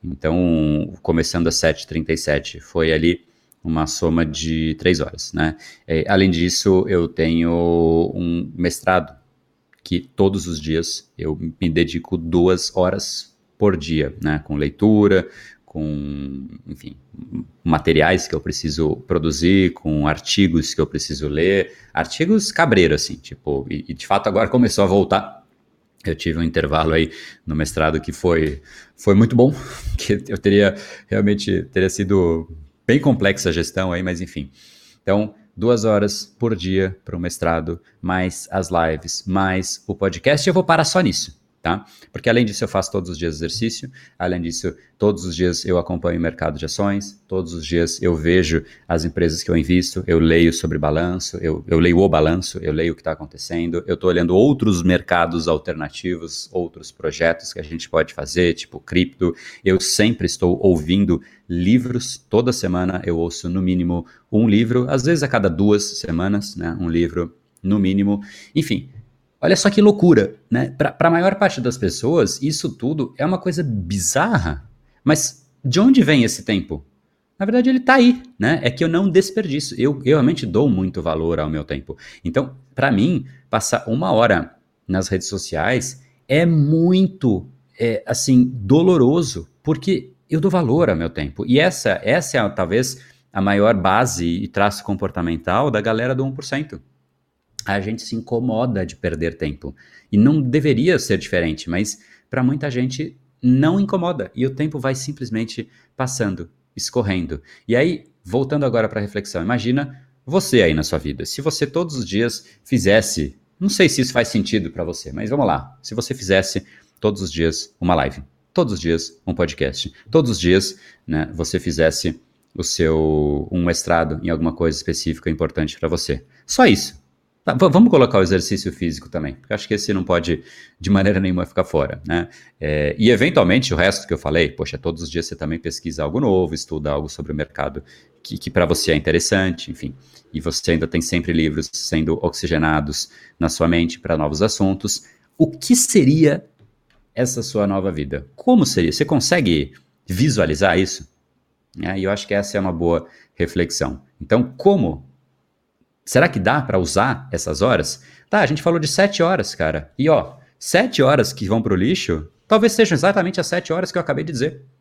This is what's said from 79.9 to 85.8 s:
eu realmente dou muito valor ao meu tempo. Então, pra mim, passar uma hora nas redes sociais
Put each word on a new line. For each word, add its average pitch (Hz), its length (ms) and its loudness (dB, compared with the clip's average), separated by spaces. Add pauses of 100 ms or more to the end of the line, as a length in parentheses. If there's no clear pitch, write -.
eu 131 200 2
realmente 151 300 2
dou 104 200 2
muito 95 360 0
valor 80 360 -2
ao 76 120 -2
meu 76 120 -4
tempo. 71 320 -8 (300)
Então, 127 320 -4 (180)
pra 135 160 0
mim, 135 360 2 (240)
passar - 360 -2
uma 135 260 -2
hora 107 440 2 (320)
nas 92 200 -2
redes - 200 -4
sociais 101 720 -4 (240)